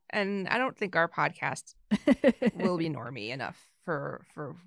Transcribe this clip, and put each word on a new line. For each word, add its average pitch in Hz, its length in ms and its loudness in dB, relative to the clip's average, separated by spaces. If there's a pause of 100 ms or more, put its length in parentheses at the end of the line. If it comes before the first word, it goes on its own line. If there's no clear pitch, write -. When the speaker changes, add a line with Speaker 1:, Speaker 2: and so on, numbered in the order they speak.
(100)
Speaker 1:
and 196 380 -2
I 226 100 2
don't 262 180 -2
think 185 200 -4
our 165 120 4
podcast - 680 -4 (160)
Speaker 2:
<laughs> 240 640 4
Speaker 1:
will 180 220 0
be 165 140 0
normie 117 400 -8
enough 127 380 -8 (160)
for, 143 380 -4 (120)
for 147 220 -12 (100)